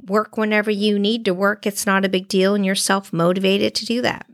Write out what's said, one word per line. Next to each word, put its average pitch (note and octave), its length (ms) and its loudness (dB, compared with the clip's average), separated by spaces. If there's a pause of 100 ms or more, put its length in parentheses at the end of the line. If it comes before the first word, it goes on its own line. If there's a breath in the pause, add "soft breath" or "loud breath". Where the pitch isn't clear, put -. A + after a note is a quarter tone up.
work G#3+ 320 -2
whenever G#3+ 320 0
you G#3 280 0
need A3 280 0
to F#3 80 2
work? G3+ 320 0
It's G3+ 180 -4
not F#3+ 220 2
a - 20 2
big F#3+ 200 -4
deal F#3+ 260 2
and G3+ 100 0
you're F#3+ 100 0
self-motivated G3 1000 0
to - 100 -8
do A#3 160 -4
that. - 340 -4